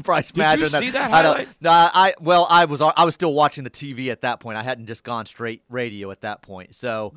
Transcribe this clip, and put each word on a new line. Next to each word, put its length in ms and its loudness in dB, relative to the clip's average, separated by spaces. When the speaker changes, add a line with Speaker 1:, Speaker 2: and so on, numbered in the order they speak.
Speaker 1:
Bryce 240 -2
Speaker 2:
Did 100 -10
you 60 0
Speaker 1:
Madden. 260 2
Speaker 2:
see 220 -2
that 200 -4
Speaker 1:
I 120 6
don't, 100 4
Speaker 2:
highlight? 140 -6
Speaker 1:
no, 100 2
I, 500 4
well, 260 4
I 180 6
was, 140 -6
I 260 4
was 100 -2
still 180 -2
watching 300 0
the 80 -14
T 220 -16
V 180 -8
at 100 -10
that 180 -4
point. 200 -12
I 20 -8
hadn't 240 -8
just 180 -16
gone 220 -8
straight 420 -12
radio 440 -10
at 100 -16
that 220 -12
point. 320 -18
So 420 -8